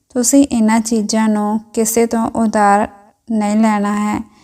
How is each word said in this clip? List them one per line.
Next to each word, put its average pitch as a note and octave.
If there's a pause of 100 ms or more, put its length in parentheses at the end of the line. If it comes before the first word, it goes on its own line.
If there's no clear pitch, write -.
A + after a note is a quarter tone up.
(140)
ਤੁਸੀਂ A#3
ਇਹਨਾਂ A3+
ਚੀਜ਼ਾਂ A3
ਨੂੰ G#3+ (140)
ਕਿਸੇ A#3
ਤੋਂ A#3
ਉਧਾਰ G#3 (440)
ਨਹੀਂ G#3
ਲੈਣਾ G#3
ਹੈ। G#3